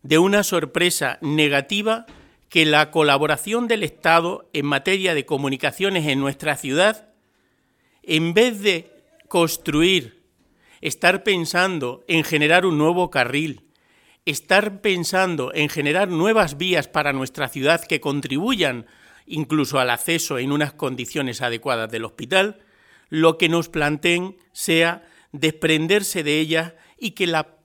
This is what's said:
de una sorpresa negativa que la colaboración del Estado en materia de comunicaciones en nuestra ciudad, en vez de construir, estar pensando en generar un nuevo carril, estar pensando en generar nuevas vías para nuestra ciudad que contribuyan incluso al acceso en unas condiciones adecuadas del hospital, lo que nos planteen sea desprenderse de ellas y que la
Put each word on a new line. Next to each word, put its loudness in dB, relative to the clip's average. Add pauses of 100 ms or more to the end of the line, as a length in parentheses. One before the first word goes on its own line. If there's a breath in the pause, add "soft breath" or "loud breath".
de 4
una 4
sorpresa 0
negativa 0 (440 loud breath)
que 4
la 4
colaboración 2
del 0
Estado 0
en -2
materia 0
de -2
comunicaciones -2
en 0
nuestra -2
ciudad, 0 (960)
en 0
vez 2
de -2 (360)
construir, 0 (600 soft breath)
estar 0
pensando -2
en 2
generar 2
un 0
nuevo 2
carril, -2 (640 soft breath)
estar 0
pensando 0
en 0
generar 0
nuevas 0
vías 0
para -2
nuestra -6
ciudad 0
que -2
contribuyan -2 (400 soft breath)
incluso -2
al 0
acceso -2
en -4
unas -2
condiciones -6
adecuadas -4
del -6
hospital, -2 (500 soft breath)
lo 4
que 2
nos 0
planteen -2 (140)
sea 0 (240 soft breath)
desprenderse 0
de 0
ellas -2 (240 soft breath)
y -6
que -2
la -4